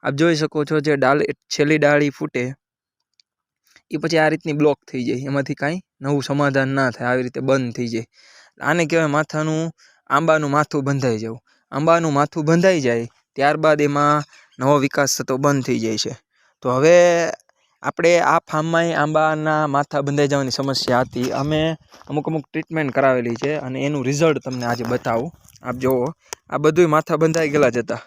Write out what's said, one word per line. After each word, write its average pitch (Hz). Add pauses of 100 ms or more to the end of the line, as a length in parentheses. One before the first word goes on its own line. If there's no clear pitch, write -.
આપ 135
જોઈ 160
શકો 151
છો 156
જે 147
ડાળ, 139
છેલ્લી 151
ડાળી 147
ફૂટે, 131 (1400)
ઈ 160
પછી 160
આ 156
રીતની 156
બ્લોક 147 (140)
થઈ 127
જાય, 120
એમાંથી 139
કાંઈ 156 (200)
નવું 139
સમાધાન 139
ના 135
થાય, 120
આવી 127
રીતે 127
બંધ 131
થઈ 123
જાય. 113 (560)
આને 165
કહેવાય 160
માથાનું, 156 (360)
આંબાનું 156
માથું 147
બંધાઈ 131
જવું. 113 (320)
આંબાનું 160
માથું 147
બંધાઈ 170
જાય 117 (280)
ત્યારબાદ 151
એમાં 147 (360)
નવો 135
વિકાસ 139
થતો 131
બંધ 139
થઈ 120
જાય 110
છે. - (440)
તો 127
હવે 151 (880)
આપણે 170
આ 165
ફાર્મમાંય 165
આંબાના 156
માથા 143
બંધાઈ 143
જવાની 139
સમસ્યા 131
હતી. 127
અમે 156 (320)
અમુક 143
અમુક 160
ટ્રીટમેન્ટ 156
કરાવેલી 127
છે 143
અને 131
એનું 143
રિઝલ્ટ 143
તમને 127
આજે 120
બતાવું. 120 (300)
આપ 123
જુઓ, 127 (440)
આ 143
બધુંય 156
માથા 156
બંધાઈ 160
ગયેલા 143
જ 120
હતા. 113